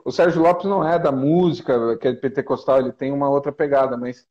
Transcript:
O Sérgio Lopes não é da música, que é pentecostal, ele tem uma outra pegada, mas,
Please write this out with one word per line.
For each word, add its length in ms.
O 60
Sérgio 300
Lopes 240
não 220
é 120
da 140
música, 840
que 100
é 60
pentecostal, 640
ele 140
tem 200
uma 160
outra 240
pegada, 420
mas, 360